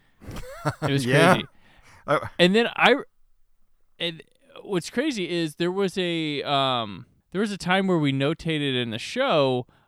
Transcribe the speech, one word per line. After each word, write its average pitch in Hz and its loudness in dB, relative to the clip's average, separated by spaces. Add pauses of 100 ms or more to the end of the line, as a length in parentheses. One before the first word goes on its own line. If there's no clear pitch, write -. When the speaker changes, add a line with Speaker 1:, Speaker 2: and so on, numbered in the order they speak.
(840)
Speaker 1:
It 143 0
was 139 2
Speaker 2:
<laughs> - -2
Yeah. 156 6
Speaker 1:
crazy. - -4 (580)
Speaker 2:
I 143 0 (100)
Speaker 1:
And 180 6
then 214 2
I, 214 6 (1040)
and 170 -8 (400)
what's 180 -4
crazy 233 -2
is 165 -2
there 175 0
was 196 -2
a, 165 -2
um, 127 -2 (260)
there 180 -2
was 208 -2
a 190 -8
time 190 0
where 185 2
we 147 2
notated 143 -2
in 120 -4
the 110 -6
show 143 0 (220)